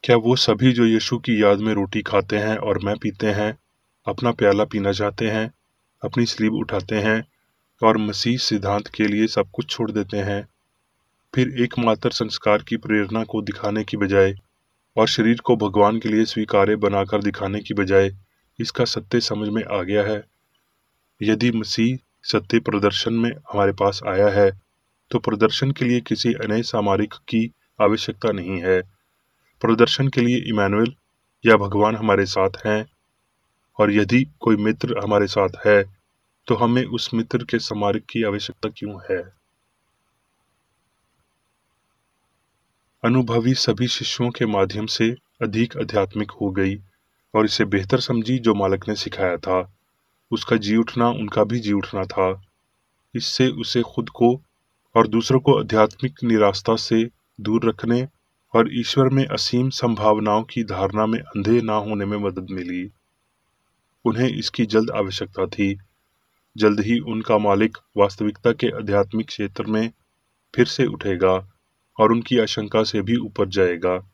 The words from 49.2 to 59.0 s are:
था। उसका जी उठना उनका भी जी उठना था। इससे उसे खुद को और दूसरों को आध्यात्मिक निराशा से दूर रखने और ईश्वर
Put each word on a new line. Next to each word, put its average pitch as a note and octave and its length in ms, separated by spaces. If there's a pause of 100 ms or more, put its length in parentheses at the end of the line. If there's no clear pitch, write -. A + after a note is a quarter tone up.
था। F#2 360 (580)
उसका A2+ 240
जी G#2 200
उठना A#2 340
उनका A2 340
भी A#2 160
जी G#2 120
उठना G2 320
था। F#2+ 420 (720)
इससे C3 320
उसे A#2+ 340
खुद A2+ 280
को A#2+ 320 (540)
और A2+ 120
दूसरों A#2 320
को C3 200
आध्यात्मिक A2 640
निराशा A2 520
से A2+ 340 (320)
दूर A2+ 280
रखने A#2+ 380 (480)
और A#2+ 240
ईश्वर C3 300